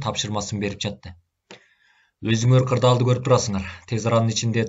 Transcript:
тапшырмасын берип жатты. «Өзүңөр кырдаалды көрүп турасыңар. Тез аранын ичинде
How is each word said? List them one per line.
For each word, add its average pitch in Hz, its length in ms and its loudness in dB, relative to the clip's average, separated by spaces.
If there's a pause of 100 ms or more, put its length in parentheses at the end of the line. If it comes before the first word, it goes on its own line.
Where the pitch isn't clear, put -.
тапшырмасын 104 580 -4
берип 98 220 -4
жатты. 98 300 -10 (1080)
«Өзүңөр 117 480 4
кырдаалды 120 380 2
көрүп 123 180 0
турасыңар. 101 400 2 (240)
Тез 110 160 -2
аранын 113 280 2
ичинде 113 340 0